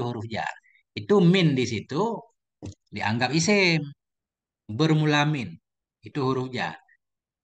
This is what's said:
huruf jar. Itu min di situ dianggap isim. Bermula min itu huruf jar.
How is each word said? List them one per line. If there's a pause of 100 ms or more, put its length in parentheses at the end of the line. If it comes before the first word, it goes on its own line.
huruf
jar. (460)
Itu
min (120)
di
situ (760)
dianggap
isim. (880)
Bermula (100)
min (580)
itu
huruf (100)
jar. (680)